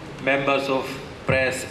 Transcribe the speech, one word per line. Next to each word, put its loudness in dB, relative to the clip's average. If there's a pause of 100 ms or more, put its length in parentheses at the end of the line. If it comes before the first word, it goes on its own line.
(220)
Members 2
of 2 (400)
press 2